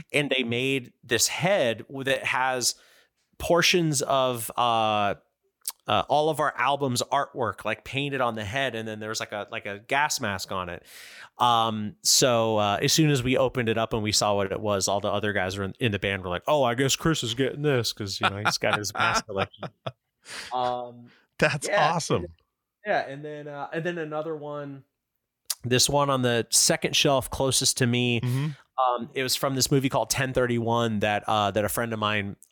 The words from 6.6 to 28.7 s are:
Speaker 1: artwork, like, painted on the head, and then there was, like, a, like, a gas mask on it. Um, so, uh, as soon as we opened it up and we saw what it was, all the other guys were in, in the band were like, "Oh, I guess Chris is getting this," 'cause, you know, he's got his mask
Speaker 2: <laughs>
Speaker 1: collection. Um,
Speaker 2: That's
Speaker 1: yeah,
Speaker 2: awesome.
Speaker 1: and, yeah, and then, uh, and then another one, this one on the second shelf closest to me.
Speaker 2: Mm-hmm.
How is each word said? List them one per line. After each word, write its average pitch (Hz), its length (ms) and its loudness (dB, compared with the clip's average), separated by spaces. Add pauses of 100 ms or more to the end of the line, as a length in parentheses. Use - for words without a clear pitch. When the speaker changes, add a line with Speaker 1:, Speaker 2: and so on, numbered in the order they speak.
Speaker 1:
artwork, 131 500 -2
like, 107 220 -4
painted 139 340 -4
on 120 160 0
the 107 80 -6
head, 120 320 -4
and 113 100 -6
then 110 140 -8
there 107 80 -10
was, 110 140 -6
like, 113 100 -10
a, 104 200 -6
like, 113 140 -10
a 101 220 -8
gas 143 320 0
mask 101 320 -4
on 92 160 -4
it. 87 160 -10 (540)
Um, 113 680 2
so, 113 540 4
uh, 101 240 2
as 139 100 2
soon 156 180 4
as 131 140 2
we 127 140 2
opened 123 320 0
it 110 80 2
up 113 160 -2
and 110 100 -2
we 104 80 -2
saw 104 240 2
what 98 160 0
it 95 80 -4
was, 101 300 0
all 101 100 0
the 104 120 -4
other 101 200 0
guys 95 260 -2
were 101 80 -4
in, 95 140 -6
in 120 140 2
the 101 60 -2
band 98 240 -2
were 92 60 -6
like, 87 180 -2
"Oh, 147 160 4
I 120 100 2
guess 131 240 0
Chris 160 260 0
is 113 120 -4
getting 135 260 -2
this," 135 320 2
'cause, 98 260 -8
you 117 100 2
know, 98 140 -6
he's - 140 0
got 107 200 0
his 101 160 -4
mask 175 320 0
Speaker 2:
<laughs> - 20 -20
Speaker 1:
collection. 190 420 -6 (840)
Um, 123 560 -4 (300)
Speaker 2:
That's 147 280 0
Speaker 1:
yeah, 165 260 4
Speaker 2:
awesome. 135 300 -2
Speaker 1:
and, 87 40 -8 (580)
yeah, 190 220 0
and 139 160 -12
then, 147 240 -10
uh, 143 260 -10
and 165 120 -4
then 175 120 -4
another 156 380 -6
one, 143 480 -10 (800)
this 123 260 4
one 143 200 2
on 131 120 2
the 120 280 2
second - 460 2
shelf 139 340 2
closest - 480 0
to 127 100 4
me. 120 340 2
Speaker 2:
Mm-hmm. 131 260 -2 (320)